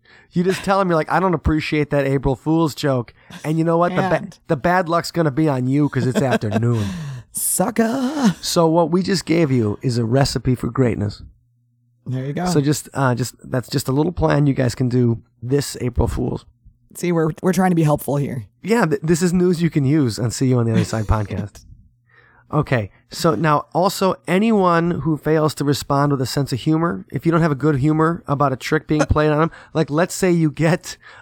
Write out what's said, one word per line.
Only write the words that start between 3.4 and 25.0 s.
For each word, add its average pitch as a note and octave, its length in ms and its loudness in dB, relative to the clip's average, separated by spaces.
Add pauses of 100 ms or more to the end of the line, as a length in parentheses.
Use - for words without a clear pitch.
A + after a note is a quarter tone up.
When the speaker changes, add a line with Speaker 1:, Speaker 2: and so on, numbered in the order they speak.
Speaker 1:
And D#3 140 -2
you D#3+ 60 2
know E3 160 2
what? F3 160 2
The F#3+ 80 0
ba-, F#3 140 0
Speaker 2:
And - 300 -10
Speaker 1:
the E3 80 0
bad F3 320 0
luck's E3 220 -2
gonna D#3+ 220 0
be D#3 180 2
on B2+ 160 0
you C#3 240 2
'cause A#2+ 160 -2
it's A#2+ 160 0
afternoon." A2+ 640 0 (240)
Speaker 2:
<laughs> B2+ 220 -14
Sucker. B3 1120 -2
Speaker 1:
So E3 260 0
what E3 240 2
we F#3 100 2
just F3+ 240 -2
gave D#3+ 260 2
you A2 300 0
is A#2+ 160 -2
a A#2 80 0
recipe C3 480 2
for B2+ 160 -4
greatness. G#2+ 540 -2 (840)
Speaker 2:
There C3 200 -4
you C#3+ 80 -6
go. E3 120 -4
Speaker 1:
So E3 160 2
just, D3 320 -2
uh, B2+ 220 0
just, B2 180 -6 (160)
that's B2+ 200 -2
just - 180 -4
a C3+ 40 -2
little D3+ 200 0
plan D3+ 340 2
you C#3 80 2
guys B2 220 0
can B2+ 140 -2
do A#2+ 340 0 (180)
this C3 400 -2
April A#2+ 260 -2
Fool's. A#2+ 380 -6 (500)
Speaker 2:
See, F3 160 -4
we're, D#3+ 180 0 (120)
we're F#3 120 0
trying F#3 180 4
to E3+ 40 2
be D#3+ 80 2
helpful D3 340 0
here. C3+ 280 -4 (160)
Speaker 1:
Yeah, G#3+ 240 2
th-, D3+ 160 0
this D#3+ 200 2
is F3 120 2
news F3+ 280 2
you E3 80 2
can C#3+ 160 0
use C3+ 340 2
on A#2 100 0
See C3 180 -2
You B2+ 120 4
on A#2 60 2
the A2+ 80 0
Other A2+ 100 4
Side A2 220 -4
Speaker 2:
<laughs> - 20 -18
Speaker 1:
podcast. G#2 580 -4 (840)
Okay, B2 400 -2 (180)
so E3 240 0
now D3+ 400 0
also F#3 420 0 (120)
anyone F3+ 640 2
who D#3 240 -2